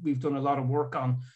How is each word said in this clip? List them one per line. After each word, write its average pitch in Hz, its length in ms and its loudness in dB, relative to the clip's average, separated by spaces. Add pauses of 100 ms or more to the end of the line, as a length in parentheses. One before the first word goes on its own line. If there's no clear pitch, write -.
we've 143 200 0
done 143 160 0
a 135 40 -2
lot 143 160 2
of 127 120 0
work 143 260 0
on, 127 240 0 (160)